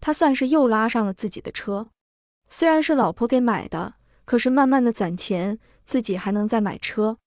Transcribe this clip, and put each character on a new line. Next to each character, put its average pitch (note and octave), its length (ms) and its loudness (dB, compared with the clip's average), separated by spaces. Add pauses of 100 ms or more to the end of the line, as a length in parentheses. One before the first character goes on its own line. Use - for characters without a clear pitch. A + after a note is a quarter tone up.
他 D4+ 120 -2
算 D4+ 220 2
是 C4 140 -2
又 C#4+ 200 4
拉 A3 200 2
上 A3+ 160 0
了 G3 80 -4
自 G#3 160 -8
己 - 120 -12
的 - 100 -12
车。 G#3 380 -8 (600)
虽 - 180 0
然 D#4 160 4
是 D#4 120 2
老 G#3+ 180 2
婆 A#3 160 -2
给 B3+ 120 4
买 A#3 280 -2
的， - 260 -8 (300)
可 B3 140 2
是 A#3 100 0
慢 C4 180 4
慢 C4 160 4
的 A#3+ 80 2
攒 F3+ 240 -2
钱， F#3+ 440 -4 (260)
自 - 160 -2
己 G3+ 160 -4
还 F#3+ 160 -4
能 G#3 160 0
再 A3+ 120 0
买 G3+ 180 -2
车。 A3 480 -4